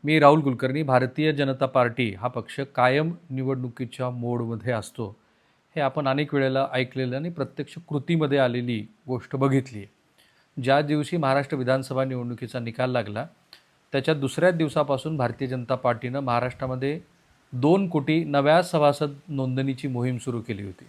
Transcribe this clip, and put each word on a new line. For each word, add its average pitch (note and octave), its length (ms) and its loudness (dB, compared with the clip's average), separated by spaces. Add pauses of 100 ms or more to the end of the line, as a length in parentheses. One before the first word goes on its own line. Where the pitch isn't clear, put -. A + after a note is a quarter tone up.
मी D3+ 140 4
राहुल D3 220 10
कुलकर्णी. C3+ 420 -2
भारतीय C3 500 2
जनता C#3 340 0
पार्टी A#2+ 480 0
हा A2+ 140 -6
पक्ष A#2+ 320 -8 (140)
कायम C#3 380 2 (180)
निवडणुकीच्या B2+ 800 -4
मोडमध्ये A#2+ 640 -4
असतो, G#2+ 440 -6 (600)
हे D#3 60 0
आपण C#3 260 0
अनेक C#3+ 260 0
वेळेला C3+ 380 2
ऐकलेलं C3 440 -2
आणि D#3 120 -6
प्रत्यक्ष C#3+ 460 -8 (140)
कृतीमध्ये D3 500 2
आलेली A#2+ 480 0 (220)
गोष्ट B2+ 280 -6
बघितली C3+ 420 2
आहे. G2 100 -14 (720)
ज्या C3+ 200 4
दिवशी D3 340 -2
महाराष्ट्र C#3 400 0
विधानसभा C3 480 0
निवडणुकीचा B2 540 -6
निकाल A#2+ 320 -4
लागला, A#2 360 -4 (680)
त्याच्या C#3 220 2
दुसऱ्याच D#3 400 2
दिवसापासून D3+ 640 -2
भारतीय B2+ 320 -2
जनता B2+ 260 -4
पार्टीनं B2 460 -2
महाराष्ट्रामध्ये B2+ 800 -2 (520)
दोन E3 360 4
कोटी E3 360 0
नव्या D3 380 4
सभासद D3 500 2 (160)
नोंदणीची C3+ 600 -2
मोहीम B2 300 -2
सुरू A#2 220 -6
केली G#2+ 220 -8
होती. F#2+ 260 -12